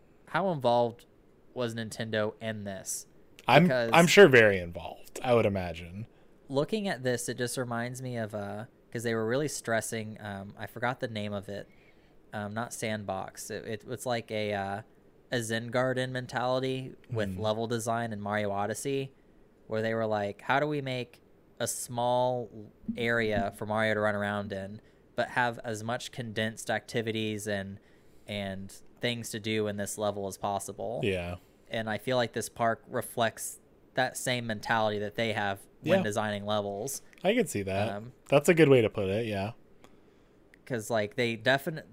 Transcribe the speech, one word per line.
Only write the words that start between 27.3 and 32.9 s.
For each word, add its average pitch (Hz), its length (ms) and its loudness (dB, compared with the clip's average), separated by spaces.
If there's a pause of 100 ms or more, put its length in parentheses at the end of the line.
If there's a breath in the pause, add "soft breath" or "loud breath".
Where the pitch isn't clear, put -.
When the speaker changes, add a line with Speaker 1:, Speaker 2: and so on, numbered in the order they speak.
Speaker 1:
and, 98 320 -4 (480 soft breath)
and 98 480 -8 (260)
things 117 300 -4
to 113 100 -8
do 107 260 0
in 101 100 -2
this 101 220 -6
level 101 300 -2
as 95 100 -8
possible?" 104 640 -6
Speaker 2:
Yeah. 90 340 -2 (340)
Speaker 1:
And 110 200 -4
I 104 80 -2
feel 127 180 -2
like 120 160 0
this 113 160 -6
park 117 400 0
reflects - 680 -4 (360)